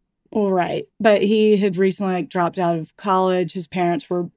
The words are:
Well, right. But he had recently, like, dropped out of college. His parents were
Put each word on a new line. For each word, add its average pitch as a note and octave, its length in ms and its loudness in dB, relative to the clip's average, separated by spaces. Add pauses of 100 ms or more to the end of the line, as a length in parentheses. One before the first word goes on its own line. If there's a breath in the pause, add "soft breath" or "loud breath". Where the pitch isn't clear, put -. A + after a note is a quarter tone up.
(320)
Well, G3+ 180 0
right. F3 380 -2 (100)
But G#3 240 4
he G#3+ 340 4
had G3 200 0
recently, F#3+ 380 0
like, F3 140 -6
dropped E3+ 300 -2
out E3+ 180 0
of D#3+ 200 -10
college. F#3 560 0
His F3+ 160 -10
parents F3 420 -2
were F3 260 -4